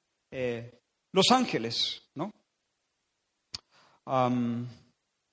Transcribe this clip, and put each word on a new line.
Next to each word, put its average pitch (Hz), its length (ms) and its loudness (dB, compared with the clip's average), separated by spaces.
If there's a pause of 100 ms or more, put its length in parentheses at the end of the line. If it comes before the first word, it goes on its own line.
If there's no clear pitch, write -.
(300)
eh, 120 480 -6 (340)
los 190 200 6
ángeles, 143 840 -2
¿no? 185 180 -6 (1700)
Am, 123 640 0 (640)